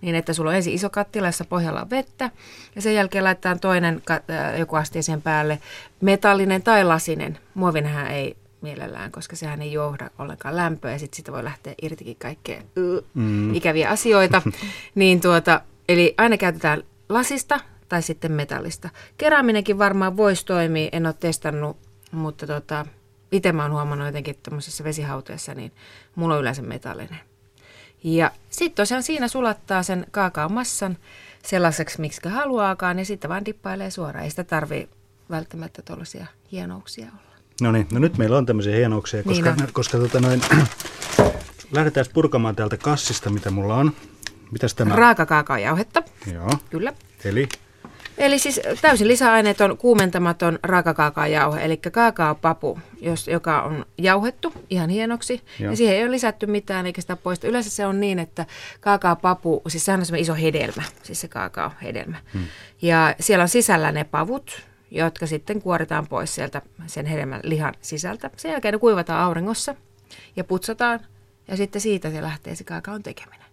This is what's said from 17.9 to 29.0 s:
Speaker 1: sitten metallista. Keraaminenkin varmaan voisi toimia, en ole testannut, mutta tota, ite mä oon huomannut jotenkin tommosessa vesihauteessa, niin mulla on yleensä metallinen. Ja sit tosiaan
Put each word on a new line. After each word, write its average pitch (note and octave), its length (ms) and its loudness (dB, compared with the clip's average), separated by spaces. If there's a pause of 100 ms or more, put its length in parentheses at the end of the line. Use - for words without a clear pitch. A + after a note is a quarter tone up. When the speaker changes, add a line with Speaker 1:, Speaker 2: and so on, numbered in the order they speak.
Speaker 1:
sitten D#3+ 300 -4
metallista. D3 560 -6 (300)
Keraaminenkin A3+ 600 4
varmaan G3 380 2
voisi G3+ 300 2
toimia, E3 460 0
en E3 140 -2
ole D#3+ 140 -2
testannut, D3+ 560 -4 (360)
mutta D#3 340 -6
tota, D3 400 -6 (460)
ite F#3+ 200 2
mä D#3+ 100 0
oon D3 100 -2
huomannut D3 360 -2
jotenkin C#3+ 340 -8
tommosessa D3+ 420 -10
vesihauteessa, D3 680 -8
niin C3 180 -12 (420)
mulla E3 200 0
on D3 60 0
yleensä C3+ 220 -4
metallinen. B2 560 -12 (840)
Ja E3 260 2 (200)
sit E4+ 240 -4
tosiaan A#3+ 280 0